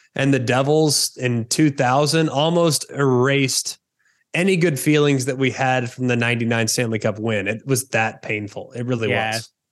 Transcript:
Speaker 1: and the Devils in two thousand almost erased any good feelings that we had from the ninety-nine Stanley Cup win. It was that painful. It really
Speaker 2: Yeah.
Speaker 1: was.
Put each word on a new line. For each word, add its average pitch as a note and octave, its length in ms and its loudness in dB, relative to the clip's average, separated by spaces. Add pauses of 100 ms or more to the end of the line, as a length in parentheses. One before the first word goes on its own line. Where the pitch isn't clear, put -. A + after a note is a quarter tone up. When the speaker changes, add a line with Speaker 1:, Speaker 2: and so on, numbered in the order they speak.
(140)
Speaker 1:
and C#3 180 2
the C3 60 2
Devils C#3 760 0
in A#2+ 300 -2
two D#3 240 2
thousand C#3+ 580 2
almost E3 640 0
erased C3+ 840 2 (580)
any F#3 220 2
good E3 220 0
feelings D3 460 2
that B2+ 120 -4
we C3 140 0
had B2+ 400 -2
from B2+ 160 -6
the A#2+ 100 2
ninety-nine A#2 520 0
Stanley A2+ 320 -2
Cup G#2+ 180 -2
win. G#2+ 300 -2
It A2 180 -6
was C3+ 220 -2
that A2 340 -2
painful. G#2+ 480 -8
It A#2+ 160 -8
really B2 240 -2
Speaker 2:
Yeah. A2 220 -2
Speaker 1:
was. A2+ 180 -8 (220)